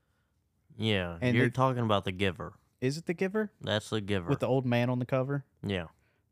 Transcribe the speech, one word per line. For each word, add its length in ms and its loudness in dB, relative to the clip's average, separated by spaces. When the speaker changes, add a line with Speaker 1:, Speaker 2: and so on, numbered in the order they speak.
Speaker 1:
Yeah, 440 0
Speaker 2:
And 140 2
Speaker 1:
you're 120 6
Speaker 2:
they 40 0
Speaker 1:
talking 320 2
about 220 2
The 60 -2
Giver. 420 -2
Speaker 2:
Is 160 0
it 80 -14
The 80 -2
Giver? 380 -2
Speaker 1:
That's 280 0
The 120 -2
Giver. 280 -2
Speaker 2:
With 100 2
the 80 0
old 180 2
man 240 2
on 100 0
the 60 -2
cover? 400 -2
Speaker 1:
Yeah. 200 -2